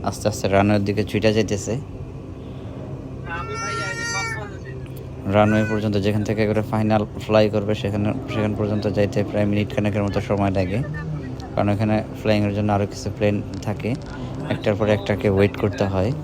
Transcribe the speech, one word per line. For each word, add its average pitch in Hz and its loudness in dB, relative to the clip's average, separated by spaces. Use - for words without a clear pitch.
আস্তে 101 -2
আস্তে - -2
রানওয়ের 101 4
দিকে 104 0
ছুটে 107 2
যাইতেছে। 107 0
রানওয়ে 107 4
পর্যন্ত, 107 0
যেখান 104 2
থেকে 107 0
করে 107 2
ফাইনাল 107 2
ফ্লাই 107 4
করবে, 107 0
সেখানে, 104 0
সেখান 107 0
পর্যন্ত 104 0
যাইতে 101 2
প্রায় 104 0
মিনিট 104 0
খানেকের 104 0
মতো 101 0
সময় 98 2
লাগে, 95 0
কারণ 104 2
এখানে 107 2
ফ্লাইংয়ের 104 2
জন্য 104 2
আরও 101 2
কিছু - -6
প্লেন 104 2
থাকে, 110 -4
একটার - 0
পর 104 2
একটাকে 104 2
ওয়েট 98 4
করতে 104 0
হয়। 95 2